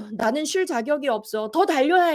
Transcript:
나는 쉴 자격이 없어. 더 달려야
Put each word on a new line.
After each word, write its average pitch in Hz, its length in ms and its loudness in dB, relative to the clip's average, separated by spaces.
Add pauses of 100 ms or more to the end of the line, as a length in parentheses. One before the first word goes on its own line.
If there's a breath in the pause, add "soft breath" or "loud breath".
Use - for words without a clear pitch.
(140)
나는 240 320 0
쉴 370 200 -2
자격이 285 440 -2
없어. 214 420 -4
더 262 140 2
달려야 330 500 4